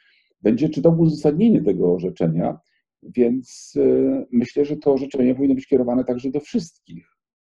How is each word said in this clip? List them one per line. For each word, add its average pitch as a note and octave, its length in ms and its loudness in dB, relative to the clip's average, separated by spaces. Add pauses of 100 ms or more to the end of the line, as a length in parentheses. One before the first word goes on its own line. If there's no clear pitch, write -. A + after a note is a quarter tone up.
(420)
będzie A#2+ 280 0
czytał E3 300 2
uzasadnienie D#3+ 640 2
tego F#2 320 0
orzeczenia, E2+ 640 -4 (440)
więc, B2 720 -4
e, C3 540 0
myślę, B2 340 0
że D3 120 -6
to D3 160 0
orzeczenie C3 420 0
powinno C3+ 200 0
być C3 120 -8
kierowane B2 360 0
także B2+ 280 -6
do D3 80 -6
wszystkich, - 680 -10 (400)